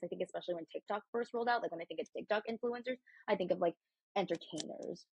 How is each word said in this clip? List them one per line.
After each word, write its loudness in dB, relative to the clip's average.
I -2
think -4
especially -2
when -6
TikTok -2
first -2
rolled 2
out, 4
like, -2
when -6
I -8
think -6
of -2
TikTok 2
influencers, -2
I 6
think 4
of, 0
like, 4
entertainers, -2